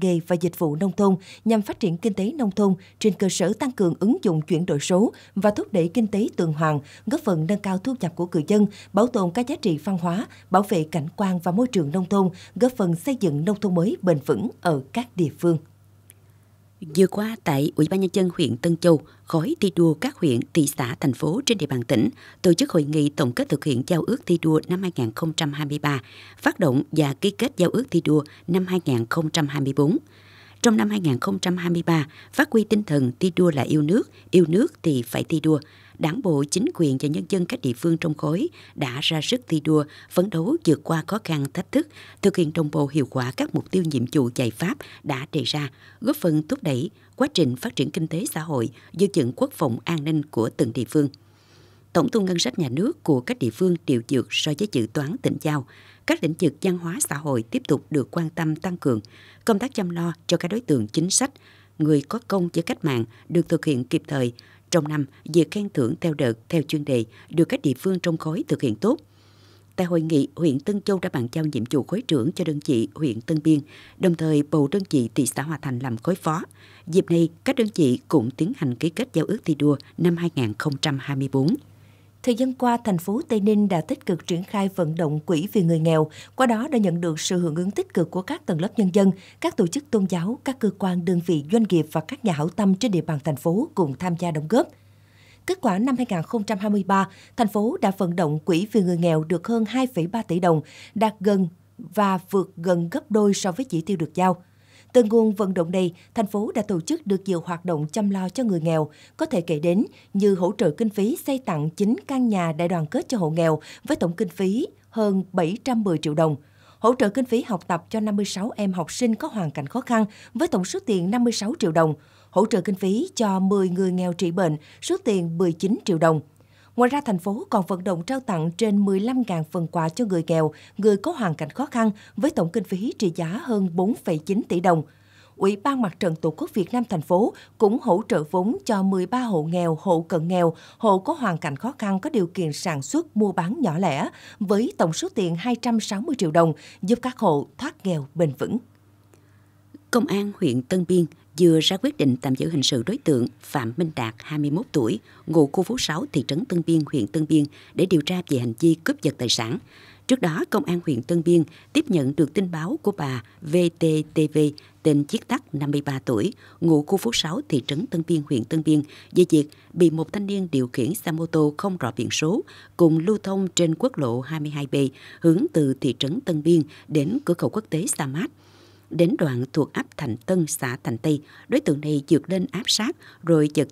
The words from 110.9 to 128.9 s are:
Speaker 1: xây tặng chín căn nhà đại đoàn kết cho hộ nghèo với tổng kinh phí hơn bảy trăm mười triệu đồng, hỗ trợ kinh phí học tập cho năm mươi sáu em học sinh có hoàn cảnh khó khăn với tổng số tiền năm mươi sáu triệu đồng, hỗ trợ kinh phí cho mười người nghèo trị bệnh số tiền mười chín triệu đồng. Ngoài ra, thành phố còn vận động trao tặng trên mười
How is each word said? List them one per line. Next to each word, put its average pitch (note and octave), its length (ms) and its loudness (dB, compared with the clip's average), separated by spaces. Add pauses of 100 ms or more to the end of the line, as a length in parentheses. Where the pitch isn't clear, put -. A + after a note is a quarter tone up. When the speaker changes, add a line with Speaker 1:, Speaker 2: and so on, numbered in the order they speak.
Speaker 1:
xây C4+ 120 -2
tặng D#3+ 320 -4
chín G#3 260 0 (100)
căn B3+ 220 0
nhà F3 240 0
đại E3+ 160 -2
đoàn E3+ 180 -2
kết F4+ 220 -4
cho B3+ 100 -2
hộ E3 120 0
nghèo D#3+ 300 2 (240)
với D4 120 -2
tổng F3 200 0
kinh G#3+ 120 -2
phí G3+ 380 -2 (220)
hơn G3+ 440 0
bảy F3+ 320 0
trăm A#3 180 0
mười F3+ 160 0
triệu D3+ 160 -2
đồng, D#3 220 2 (420)
hỗ A3+ 160 4
trợ A3+ 140 2
kinh B3+ 160 -2
phí A#3+ 180 0
học F#3 240 -6
tập E3+ 240 -4
cho A3 100 -4
năm G#3+ 160 -2
mươi G#3 80 0
sáu G3 320 -6
em G3+ 160 -2
học F3+ 200 -6
sinh A3+ 220 2
có D#4 140 -6
hoàn F#3 220 -4
cảnh C#3 160 -8
khó A#3 140 -6
khăn A3+ 240 2 (300)
với A#3 140 0
tổng F#3 160 0
số F4+ 220 -6
tiền F#3 240 0
năm A#3+ 140 2
mươi A#3+ 80 2
sáu G#3 260 -4
triệu E3+ 140 0
đồng, D#3+ 220 4 (360)
hỗ G3+ 160 4
trợ A3 140 0
kinh G3 140 -2
phí G#3 420 -2
cho G3 240 0
mười F#3+ 280 2
người F3+ 240 0
nghèo F3+ 200 -2
trị E3+ 180 -2
bệnh E3+ 260 0 (260)
số F4 220 -2
tiền E3+ 340 0
mười F3 140 2
chín F#3+ 320 -2
triệu E3+ 140 0
đồng. D#3+ 220 4 (560)
Ngoài B3 140 4
ra, C#4+ 100 -2
thành G#3+ 180 -2
phố G#3 320 -6
còn G3+ 180 2
vận F#3 160 -4
động F3 180 -2
trao C4 180 -6
tặng E3+ 360 -2
trên G#3 280 2
mười G3 160 2